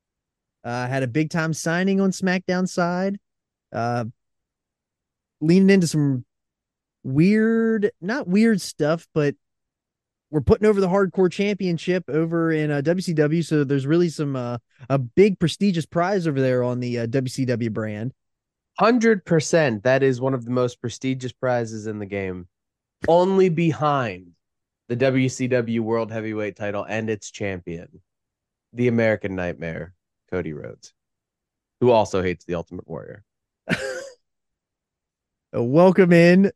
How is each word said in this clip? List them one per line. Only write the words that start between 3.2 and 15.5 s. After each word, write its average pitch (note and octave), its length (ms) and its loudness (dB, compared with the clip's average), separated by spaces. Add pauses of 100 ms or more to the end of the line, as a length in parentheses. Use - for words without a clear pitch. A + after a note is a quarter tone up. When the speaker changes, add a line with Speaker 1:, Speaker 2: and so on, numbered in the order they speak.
Speaker 1:
Uh, A#2 340 -4 (1300)
leaning F#3 300 6
into F#3+ 160 4
some C#3+ 380 0 (800)
weird, A3 960 2
not A3+ 260 -4
weird G#3 340 4
stuff, D#3 540 -2
but C#3+ 220 0 (920)
we're D3+ 100 0
putting G#3 260 2
over G3+ 140 4
the F#3+ 80 2
Hardcore F#3+ 420 2
Championship F#3 800 -2
over E3 420 0
in, D3+ 200 0
uh, C#3+ 100 -2
W F3 220 0
C F3 100 -4
W, D#3 300 2
so D3 220 0
there's C3+ 220 -2
really E3+ 220 2
some, C#3+ 260 -6
uh, A#2+ 240 -6 (300)
a C#3 100 2
big F3+ 400 2
prestigious E3+ 460 -2